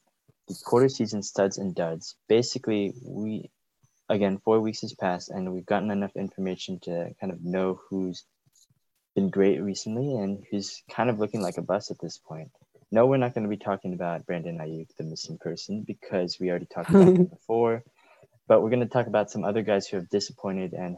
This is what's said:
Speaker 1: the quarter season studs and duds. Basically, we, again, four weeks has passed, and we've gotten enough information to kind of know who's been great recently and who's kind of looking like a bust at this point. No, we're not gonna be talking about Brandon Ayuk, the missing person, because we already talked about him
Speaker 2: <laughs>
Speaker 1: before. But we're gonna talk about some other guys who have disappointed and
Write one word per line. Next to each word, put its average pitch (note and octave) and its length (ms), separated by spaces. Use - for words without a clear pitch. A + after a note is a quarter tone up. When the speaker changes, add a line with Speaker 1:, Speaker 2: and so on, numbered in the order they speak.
Speaker 1:
the F#2+ 160
quarter B2+ 260
season G#2+ 340
studs - 340
and F#2+ 180
duds. E3 400
Basically, G#2+ 640
we, G#2 480
again, G2 300
four A2 200
weeks A2 220
has G#2+ 120
passed, F2+ 360
and F#2 240
we've F2+ 120
gotten G#2 260
enough G2+ 240
information F#2 680
to E2+ 400
kind F#3+ 100
of F3 120
know F#2 360
who's F#2 360
been G2 140
great F#2+ 320
recently A2 540
and G2 340
who's - 400
kind A#2 200
of A2 100
looking G#2+ 220
like F2+ 160
a F2+ 60
bust F#2+ 280
at F2+ 80
this E2 180
point. D#2+ 340
No, A2+ 140
we're C#3 120
not B2 160
gonna G#2+ 140
be G#2 100
talking G2 360
about F2 320
Brandon E2+ 340
Ayuk, D#2+ 380
the - 60
missing D#2+ 360
person, G2 440
because F#2+ 560
we F#3 100
already F3 180
talked - 220
about F#3 180
him F3+ 180
Speaker 2:
<laughs> - 120
Speaker 1:
before. A2+ 460
But A2 160
we're A2 80
gonna B2 160
talk A#2+ 180
about G#2 240
some G#2 140
other G#2+ 180
guys G2+ 260
who G2+ 100
have F2 120
disappointed F#2+ 640
and F2 240